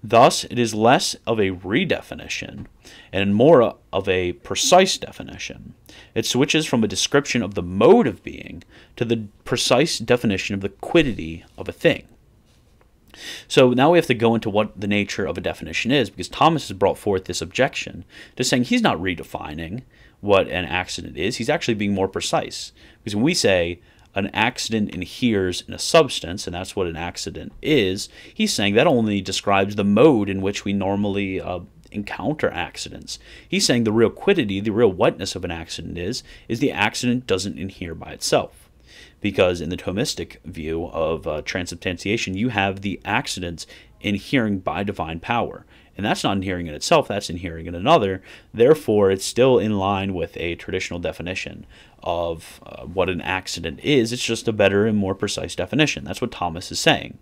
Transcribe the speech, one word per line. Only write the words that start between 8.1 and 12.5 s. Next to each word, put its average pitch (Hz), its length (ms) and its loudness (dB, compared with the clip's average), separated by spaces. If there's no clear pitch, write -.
being - 400 -14
to 123 100 -4
the 113 220 -2
precise 135 540 2
definition 110 560 0
of 95 60 -4
the 98 80 -6
quiddity 90 760 -2
of 92 100 -10
a - 40 -12
thing. - 340 0